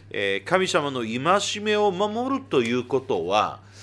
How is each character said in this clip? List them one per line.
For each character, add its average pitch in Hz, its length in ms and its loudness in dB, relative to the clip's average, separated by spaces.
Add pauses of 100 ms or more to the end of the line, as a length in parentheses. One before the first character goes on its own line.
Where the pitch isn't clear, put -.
(100)
え 98 340 -2
ー、 - 40 -10
神 185 180 2
様 156 240 0
の 131 100 -4
戒 151 600 0
め 214 140 0
を 208 140 4
守 214 480 -2
る 269 60 -8
と 143 180 2
い 117 100 0
う 123 120 0
こ 131 160 0
と 98 260 -2
は、 92 340 0 (220)